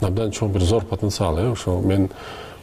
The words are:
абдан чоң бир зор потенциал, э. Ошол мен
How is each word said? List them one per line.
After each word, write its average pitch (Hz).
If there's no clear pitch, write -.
абдан 104
чоң 107
бир 95
зор 104
потенциал, 98
э. 117
Ошол 92
мен 95